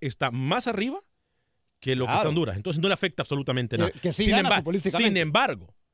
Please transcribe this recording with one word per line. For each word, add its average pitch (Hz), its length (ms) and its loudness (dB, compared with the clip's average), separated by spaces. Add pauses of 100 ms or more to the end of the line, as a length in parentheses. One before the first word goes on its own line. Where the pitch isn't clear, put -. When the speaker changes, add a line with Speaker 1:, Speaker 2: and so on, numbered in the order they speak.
Speaker 1:
está 135 280 -2
más 139 360 -2
arriba 247 340 -2 (800)
que 131 160 0
lo 127 80 0
que 117 40 0
Speaker 2:
Claro. 143 100 2
Speaker 1:
está 196 100 2
Honduras. 147 300 0
Entonces 160 240 -2
no 196 60 2
le 196 60 2
afecta 170 280 -2
absolutamente 127 540 -2
Speaker 2:
Que, 170 80 2
Speaker 1:
nada. - 60 0 (120)
Speaker 2:
que 175 100 0
sí 214 120 0
Speaker 1:
Sin 214 120 4
Speaker 2:
gana 269 140 4
Speaker 1:
emba-, 202 60 4
Speaker 2:
futbolísticamente. 185 520 0
Speaker 1:
sin 190 80 2
embargo, 160 580 0 (200)